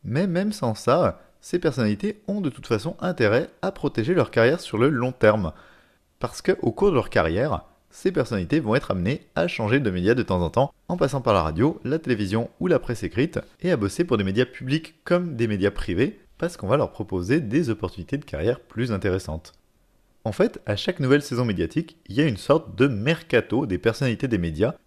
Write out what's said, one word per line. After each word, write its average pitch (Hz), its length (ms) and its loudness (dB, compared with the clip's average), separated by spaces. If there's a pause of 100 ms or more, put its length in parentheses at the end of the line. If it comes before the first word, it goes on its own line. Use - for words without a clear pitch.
Mais 143 220 0
même 190 260 0
sans 120 220 -2
ça, 131 460 2 (200)
ces - 180 -4
personnalités 135 680 0
ont 202 140 -4
de 170 80 -2
toute - 180 -12
façon 113 340 -2
intérêt 131 500 2 (100)
à 185 100 -2
protéger 135 440 -2
leur 135 160 0
carrière 127 300 4
sur - 180 -6
le 123 100 4
long 127 240 0
terme. 107 400 2 (680)
Parce - 220 -8
que, - 120 0 (100)
au 117 100 2
cours 202 160 2
de 185 60 2
leur 113 160 2
carrière, 92 540 0 (260)
ces - 220 -2
personnalités 127 480 0
vont 110 140 0
être 117 180 0
amenées 98 280 0 (140)
à 165 120 0
changer 120 320 0
de 123 120 0
média 90 240 2
de 123 80 0
temps 92 180 0
en 85 80 0
temps, 131 240 0 (160)
en 180 80 -4
passant 143 240 0
par 117 140 2
la 92 80 4
radio, 80 420 0
la 143 140 -2
télévision 107 500 -2 (120)
ou 170 60 -2
la 165 120 4
presse 117 240 -6
écrite, 131 380 -2 (200)
et 175 100 -2
à 175 60 2
bosser 104 280 0
pour 131 120 0
des 101 80 2
médias 104 220 2
publics 143 480 -6 (100)
comme 175 320 0
des 117 100 0
médias 101 240 2
privés, 104 480 -2 (200)
parce 175 180 -6
qu'on - 100 -10
va 110 100 2
leur 127 160 0
proposer 98 480 -2
des 135 300 0
opportunités 107 460 -6
de 147 80 -6
carrière 107 360 -2
plus 117 300 -6
intéressantes. 92 640 -4 (720)
En 110 80 -2
fait, - 320 0
à - 120 -2
chaque - 220 -4
nouvelle 139 220 4
saison 123 240 -2
médiatique, 117 540 -2 (100)
il 95 80 -6
y 139 60 2
a 165 40 4
une 113 120 0
sorte 147 360 0
de 117 120 4
mercato 127 800 0
des 95 100 -2
personnalités 113 520 0
des 113 100 2
médias 85 360 0 (120)